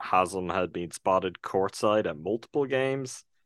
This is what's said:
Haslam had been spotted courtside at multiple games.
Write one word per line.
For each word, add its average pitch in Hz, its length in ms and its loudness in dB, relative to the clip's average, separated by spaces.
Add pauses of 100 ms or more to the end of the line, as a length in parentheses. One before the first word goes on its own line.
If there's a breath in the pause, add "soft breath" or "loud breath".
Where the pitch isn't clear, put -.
Haslam 92 480 2
had 87 240 -2
been 87 180 -6
spotted 92 500 2
courtside 101 640 2
at 82 100 -4
multiple 110 480 -2
games. 135 580 -2 (220)